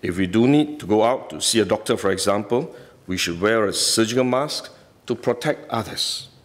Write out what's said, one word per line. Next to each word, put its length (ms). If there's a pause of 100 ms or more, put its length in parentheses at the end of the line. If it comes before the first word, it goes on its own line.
If 160
we 100
do 200
need 340
to 60
go 160
out 280
to 120
see 180
a 40
doctor, 340
for 120
example, 640 (320)
we 120
should 200
wear 280
a 80
surgical 500
mask 480 (340)
to 80
protect 540
others. 600 (160)